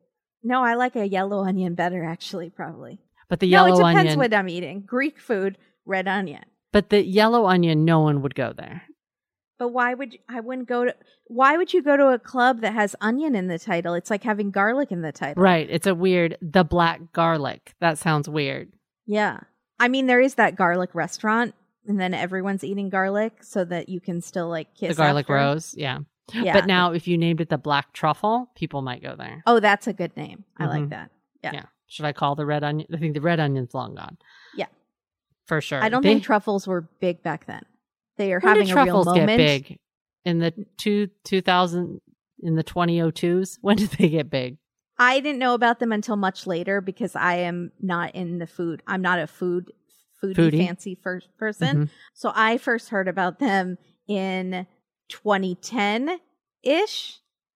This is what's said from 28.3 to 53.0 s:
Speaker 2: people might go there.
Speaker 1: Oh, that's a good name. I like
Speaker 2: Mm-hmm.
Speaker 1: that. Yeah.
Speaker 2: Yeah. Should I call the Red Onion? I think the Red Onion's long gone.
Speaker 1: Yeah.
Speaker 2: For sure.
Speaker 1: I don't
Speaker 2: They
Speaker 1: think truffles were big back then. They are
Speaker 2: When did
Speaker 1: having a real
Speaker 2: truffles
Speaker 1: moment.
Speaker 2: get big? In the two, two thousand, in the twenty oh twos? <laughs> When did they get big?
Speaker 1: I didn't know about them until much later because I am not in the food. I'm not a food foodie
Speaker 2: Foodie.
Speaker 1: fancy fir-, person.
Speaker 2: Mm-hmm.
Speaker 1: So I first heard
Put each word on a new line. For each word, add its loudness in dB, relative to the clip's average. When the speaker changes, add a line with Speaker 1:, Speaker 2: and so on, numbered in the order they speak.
Speaker 2:
people -8
might -10
go -12
there. -16
Speaker 1:
Oh, 6
that's 2
a -4
good -8
name. -14
I -4
like -2
Speaker 2:
Mm-hmm. -6
Speaker 1:
that. -14
Yeah. -8
Speaker 2:
Yeah. -14
Should -10
I -4
call -2
the -4
Red -2
Onion? -4
I -6
think -2
the -6
Red 0
Onion's -2
long -8
gone. -16
Speaker 1:
Yeah. -6
Speaker 2:
For -4
sure. -4
Speaker 1:
I 2
don't 0
Speaker 2:
They 6
Speaker 1:
think 0
truffles -2
were -4
big -4
back -8
then. -16
They -2
are 0
Speaker 2:
When 6
did 4
Speaker 1:
having 0
a 2
real 6
Speaker 2:
truffles 2
Speaker 1:
moment. 4
Speaker 2:
get 2
big? 2
In 0
the 0
two, 0
two 0
thousand, 0
in -2
the 0
twenty 0
oh 2
twos? -2
<laughs> -20
When 4
did 0
they 2
get -2
big? -6
Speaker 1:
I 4
didn't -4
know 0
about 2
them -2
until -4
much -4
later -4
because -8
I 0
am -6
not -6
in -8
the -8
food. -8
I'm -4
not 0
a -4
food -6
foodie 4
Speaker 2:
Foodie. 4
Speaker 1:
fancy -8
fir-, -8
person. -2
Speaker 2:
Mm-hmm. 2
Speaker 1:
So -6
I 2
first -4
heard -2